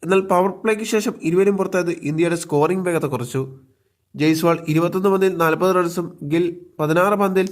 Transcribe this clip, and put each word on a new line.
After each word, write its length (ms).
എന്നാൽ 160
പവർ 300
പ്ലേക്ക് 320
ശേഷം 300
ഇരുവരും 340
പുറത്തായത് 340
ഇന്ത്യയുടെ 460
സ്കോറിംഗ് 500
വേഗത 200
കുറച്ചു. 520
ജയ്സ്വാൾ 520
ഇരുപത്തൊന്ന് 400
പന്തിൽ 280
നാൽപത് 400
റൺസും 480
ഗിൽ 360
പതിനാറ് 340
പന്തിൽ 380